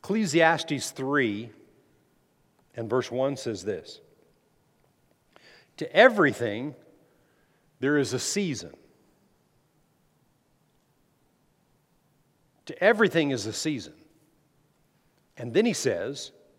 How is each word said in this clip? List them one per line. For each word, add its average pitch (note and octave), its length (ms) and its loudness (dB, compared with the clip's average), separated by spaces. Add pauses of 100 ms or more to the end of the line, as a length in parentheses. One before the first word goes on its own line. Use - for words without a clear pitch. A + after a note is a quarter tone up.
Ecclesiastes E3 880 2
three A#2+ 600 -2 (1200)
and A2+ 160 -8
verse B2+ 200 0
one C3 260 -2
says G2+ 280 -8
this. F#2+ 360 -8 (1800)
"To - 200 -10
everything, D3 760 4 (1040)
there C#3+ 160 2
is C3 160 2
a B2+ 60 -2
season." D#3 560 -4 (4000)
To - 160 -8
everything F#3 480 4
is A2 160 -4
a A2 60 -6
season. C#3+ 420 -6 (1400)
And A#2+ 180 -10
then G#3+ 120 4
he A3 60 0
says A#2+ 600 -4 (260)